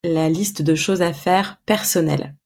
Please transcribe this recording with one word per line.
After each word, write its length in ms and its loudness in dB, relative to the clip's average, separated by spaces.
la 240 0
liste 360 -2
de 100 4
choses 300 0
à 100 0
faire 540 0
personnelle. 680 0